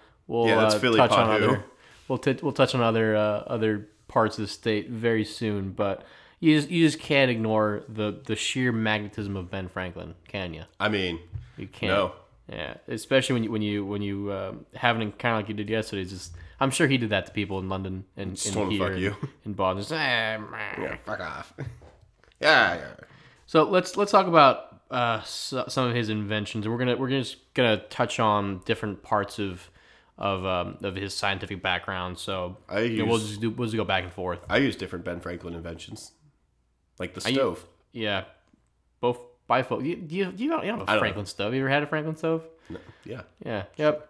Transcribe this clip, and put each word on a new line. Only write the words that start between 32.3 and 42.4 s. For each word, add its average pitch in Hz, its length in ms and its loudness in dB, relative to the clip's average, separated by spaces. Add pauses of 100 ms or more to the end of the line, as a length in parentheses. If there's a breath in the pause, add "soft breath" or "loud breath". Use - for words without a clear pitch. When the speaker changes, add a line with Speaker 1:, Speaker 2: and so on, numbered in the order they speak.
Speaker 2:
I 101 140 -2
Speaker 1:
you 113 180 0
know, 110 120 2
we'll 113 80 4
Speaker 2:
use 107 100 -4
Speaker 1:
just 104 120 -10
do, 113 100 0
we'll 120 160 -4
just 110 100 -4
go 104 80 0
back 95 180 0
and 87 80 -10
forth. 90 280 -6 (100)
Speaker 2:
I 104 80 4
use 127 180 2
different 90 300 -10
Ben 87 160 -6
Franklin 87 320 -10
inventions, 85 580 -12 (880)
like 92 140 -8
the - 120 -8
Speaker 1:
Are 117 40 0
you 131 60 2
Speaker 2:
stove. 120 300 0 (280)
Speaker 1:
Yeah, 101 320 -2 (720)
both 123 200 2 (300)
bifocal. - 360 0
You, 208 220 -6
you, 185 280 -4
you 240 140 -4
don't, 330 140 -2
you 190 80 -4
don't 226 80 -6
have 95 80 -8
a - 40 2
Speaker 2:
I - 40 2
don't 107 60 4
Speaker 1:
Franklin 101 220 -2
Speaker 2:
know. 95 40 -10
Speaker 1:
stove. 104 260 -4
You 131 80 0
ever 135 80 0
had 143 140 2
a 143 40 -4
Franklin 156 280 -4
stove? 160 280 -2 (260 loud breath)